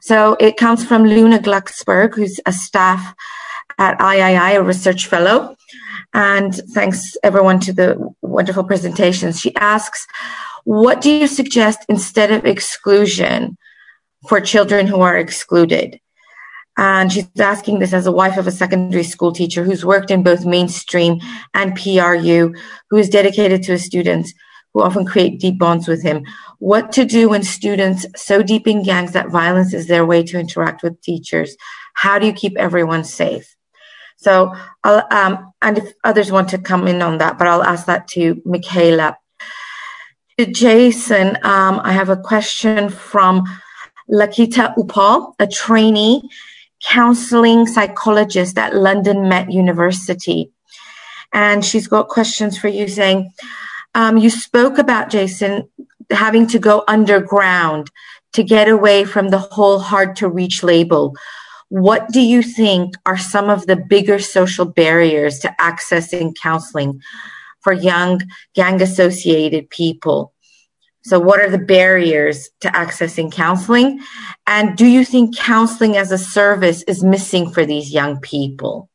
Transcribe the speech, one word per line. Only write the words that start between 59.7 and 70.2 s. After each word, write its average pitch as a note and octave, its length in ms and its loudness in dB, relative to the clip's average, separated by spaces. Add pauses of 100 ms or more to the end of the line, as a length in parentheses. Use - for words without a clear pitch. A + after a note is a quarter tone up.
hard F#3+ 380 -2
to G3+ 100 -4
reach F3+ 340 -4
label. E3+ 540 2 (540)
What G#3 400 2
do B3+ 120 2
you A#3+ 220 4
think F#3+ 500 0 (140)
are F#3 100 -2
some G3+ 320 -2
of G3 160 0
the F#3 100 2
bigger G3+ 440 0
social F#3 460 -2
barriers D#3+ 760 2
to - 200 -8
accessing E3+ 840 -4
counseling D3+ 600 -6 (580)
for F#3+ 140 0
young F3+ 480 0 (320)
gang F#3 280 0
associated E3+ 880 0
people? D#3+ 640 -4 (720)